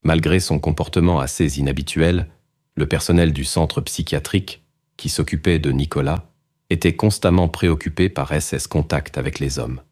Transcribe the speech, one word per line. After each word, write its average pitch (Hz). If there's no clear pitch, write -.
Malgré 82
son 80
comportement 82
assez 69
inhabituel, 80
le 73
personnel 85
du 69
centre -
psychiatrique, -
qui -
s'occupait 80
de 78
Nicolas, 73
était -
constamment 90
préoccupé 82
par 69
S 76
S 67
contact 73
avec 71
les 67
hommes. 62